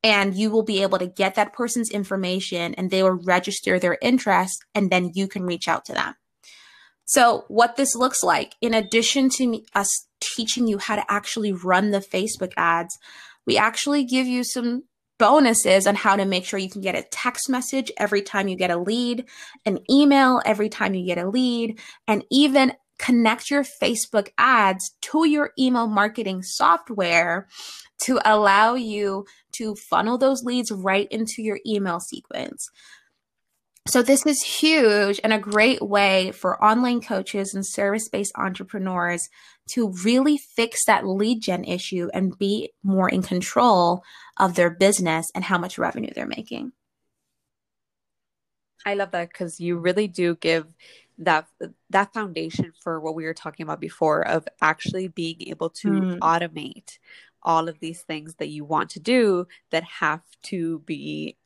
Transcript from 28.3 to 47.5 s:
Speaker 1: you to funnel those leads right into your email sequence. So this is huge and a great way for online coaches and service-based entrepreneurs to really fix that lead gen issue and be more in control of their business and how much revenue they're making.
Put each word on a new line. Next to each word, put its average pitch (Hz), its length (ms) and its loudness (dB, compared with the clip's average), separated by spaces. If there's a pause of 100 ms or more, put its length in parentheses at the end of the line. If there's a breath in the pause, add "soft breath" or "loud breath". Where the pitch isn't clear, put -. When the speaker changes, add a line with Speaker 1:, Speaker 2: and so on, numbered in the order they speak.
Speaker 1:
you 208 520 -4 (260 soft breath)
to 220 240 -6
funnel 226 400 -2
those 262 260 2
leads 247 300 -2
right 196 380 0
into 220 320 -6
your 214 240 -4
email 190 340 -2
sequence. - 720 -12 (1160 soft breath)
So - 160 2
this 269 220 4
is 294 180 0
huge 214 800 2
and 220 100 0
a 220 60 2
great 214 440 2
way 202 500 2
for - 320 -4
online 240 380 2
coaches 196 500 -6
and 196 140 -6
service-based 202 680 -4
entrepreneurs 185 920 -4 (420 soft breath)
to 220 220 -2 (100)
really 269 360 4
fix - 480 -4
that 208 200 2
lead 214 360 0
gen 180 220 -4
issue 180 500 -6
and 185 240 -2
be 202 320 -2 (120)
more 190 260 2
in 185 140 0
control 185 800 2 (360 loud breath)
of 185 160 2
their 175 160 4
business 175 640 2
and 185 100 -6
how 185 140 0
much 175 200 -6
revenue - 360 -4
they're - 120 -8
making. 240 460 -10 (2250)